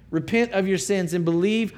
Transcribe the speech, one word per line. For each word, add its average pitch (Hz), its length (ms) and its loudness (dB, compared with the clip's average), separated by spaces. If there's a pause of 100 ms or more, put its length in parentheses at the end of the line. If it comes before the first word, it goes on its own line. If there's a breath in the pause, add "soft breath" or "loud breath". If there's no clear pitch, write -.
(100)
Repent 226 420 0
of 196 140 0
your 190 120 0
sins 180 360 -2
and 175 100 0
believe 196 540 0